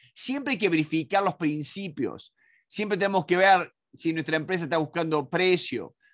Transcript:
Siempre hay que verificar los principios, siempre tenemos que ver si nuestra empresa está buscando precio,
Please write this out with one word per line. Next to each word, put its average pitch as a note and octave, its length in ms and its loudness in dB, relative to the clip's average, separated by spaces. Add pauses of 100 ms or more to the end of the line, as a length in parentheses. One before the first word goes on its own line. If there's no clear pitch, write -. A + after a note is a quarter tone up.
(140)
Siempre C4+ 380 -4
hay F#3+ 60 -4
que G3 100 2
verificar D#3+ 540 0
los F#3+ 120 0
principios, D3+ 1000 -6 (320)
siempre G#3 300 -2
tenemos F#3+ 300 0
que F3+ 100 2
ver F#3+ 360 4 (220)
si E3 180 -4
nuestra D#3+ 240 -2
empresa E3+ 280 -2
está D#3+ 140 0
buscando D#3 500 -2
precio, F3 680 0 (180)